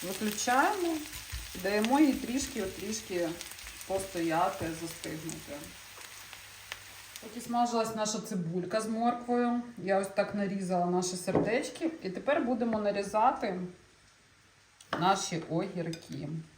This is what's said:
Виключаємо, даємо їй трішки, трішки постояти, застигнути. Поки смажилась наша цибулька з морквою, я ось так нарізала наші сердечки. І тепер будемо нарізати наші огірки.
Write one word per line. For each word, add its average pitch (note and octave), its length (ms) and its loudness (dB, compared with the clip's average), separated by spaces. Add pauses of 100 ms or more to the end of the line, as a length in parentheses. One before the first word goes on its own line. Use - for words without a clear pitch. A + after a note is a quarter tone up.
Виключаємо, C#4+ 920 2 (640)
даємо G#3+ 360 4
їй C#4+ 140 8
трішки, - 480 -2
трішки F#3+ 680 -2 (580)
постояти, F3+ 760 0 (160)
застигнути. D#3+ 720 -8 (1700)
Поки A3+ 200 -10
смажилась A#3 540 2
наша G#3+ 240 0
цибулька F3+ 600 -2
з G#3+ 60 -4
морквою, A#3+ 760 2 (160)
я F#3+ 220 4
ось G3 80 0
так G3+ 280 0
нарізала F#3+ 500 2
наші F3+ 300 2
сердечки. G#3 760 2 (120)
І F#3+ 60 -2
тепер C#4+ 320 2
будемо A#3 380 2
нарізати G#3 800 2 (1400)
наші F3+ 500 2
огірки. D#3+ 800 -4 (280)